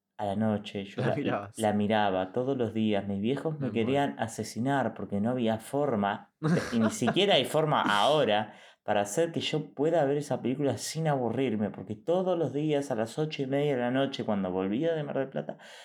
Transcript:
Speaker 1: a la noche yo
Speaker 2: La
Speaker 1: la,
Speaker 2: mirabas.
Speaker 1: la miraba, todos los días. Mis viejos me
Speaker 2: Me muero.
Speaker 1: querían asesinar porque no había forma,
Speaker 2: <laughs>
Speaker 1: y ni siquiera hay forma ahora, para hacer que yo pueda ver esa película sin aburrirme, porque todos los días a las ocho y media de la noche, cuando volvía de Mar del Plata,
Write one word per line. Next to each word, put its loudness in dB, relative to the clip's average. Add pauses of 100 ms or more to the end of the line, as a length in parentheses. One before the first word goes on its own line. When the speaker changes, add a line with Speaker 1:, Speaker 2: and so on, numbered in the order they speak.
(180)
Speaker 1:
a -6
la -2
noche 0
yo -8
Speaker 2:
La 0
Speaker 1:
la, 0
Speaker 2:
mirabas. -4
Speaker 1:
la 2
miraba, 2
todos -2
los -2
días. 2
Mis -4
viejos -2
me -8
Speaker 2:
Me -4
muero. -4
Speaker 1:
querían 0
asesinar -2
porque -4
no 0
había 0
forma, 0 (100)
Speaker 2:
<laughs> 0
Speaker 1:
y 2
ni 4
siquiera 2
hay 4
forma 2
ahora, 4 (300)
para 2
hacer 0
que -4
yo -4
pueda 2
ver 2
esa -4
película 0
sin -4
aburrirme, 0
porque -10
todos 0
los 0
días 0
a 0
las -2
ocho -2
y -2
media 0
de 0
la 0
noche, 0
cuando 0
volvía 0
de -2
Mar -4
del -2
Plata, -8 (280)